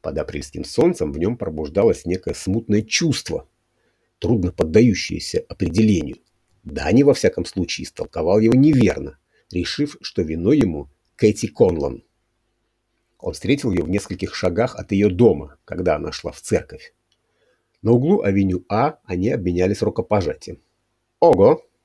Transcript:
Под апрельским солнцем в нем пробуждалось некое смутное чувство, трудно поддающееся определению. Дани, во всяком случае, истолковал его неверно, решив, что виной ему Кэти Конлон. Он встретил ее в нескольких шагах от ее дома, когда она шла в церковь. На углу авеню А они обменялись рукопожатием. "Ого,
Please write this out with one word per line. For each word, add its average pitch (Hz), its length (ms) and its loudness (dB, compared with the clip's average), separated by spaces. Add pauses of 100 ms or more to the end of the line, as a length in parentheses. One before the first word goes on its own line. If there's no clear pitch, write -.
Под 76 160 -8
апрельским - 480 -10
солнцем 151 480 0
в 73 40 -8
нем 214 200 -2
пробуждалось 78 680 -2
некое - 280 -4
смутное 104 480 -2
чувство, - 680 -4 (720)
трудно 92 320 0
поддающееся 90 960 0
определению. 90 720 0 (460)
Дани, 80 400 2
во 139 100 6
всяком - 320 0
случае, - 400 -6
истолковал 87 540 -2
его 113 140 4
неверно, 123 640 2 (340)
решив, 113 500 -6
что - 200 -6
виной 85 380 0
ему 80 300 -2 (260)
Кэти 104 320 0
Конлон. 82 560 0 (1120)
Он 95 160 -8
встретил 139 380 -2
ее 85 140 -2
в 80 40 -8
нескольких 95 460 -6
шагах 92 400 -2
от - 160 -10
ее 101 180 2
дома, 87 540 2
когда 85 320 -2
она 78 160 -8
шла - 200 -10
в - 100 -20
церковь. - 520 -6 (880)
На 110 120 2
углу 143 280 2
авеню 98 480 0
А 127 360 -2
они 92 240 -2
обменялись 92 520 0
рукопожатием. - 800 -4 (580)
"Ого, 143 440 6 (220)